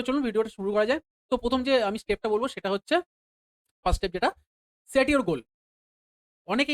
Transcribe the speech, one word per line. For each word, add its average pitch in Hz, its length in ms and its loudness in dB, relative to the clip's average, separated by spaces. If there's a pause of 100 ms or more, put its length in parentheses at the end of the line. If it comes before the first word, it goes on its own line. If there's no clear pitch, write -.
চলুন 277 200 0
ভিডিওটা 220 300 0
শুরু 196 180 -4
করা 214 140 4
যায়। 302 120 0 (280)
তো - 40 2 (100)
প্রথম 247 240 0
যে 269 60 2 (160)
আমি 214 140 -4
স্টেপটা 214 300 -4
বলবো, 226 220 0
সেটা 190 180 -6
হচ্ছে 202 220 0 (880)
ফার্স্ট 180 160 2
স্টেপ 185 160 -4
যেটা, 240 140 0 (600)
set 262 240 2
your 269 160 2
goal। 139 120 -2 (1080)
অনেকে 269 260 0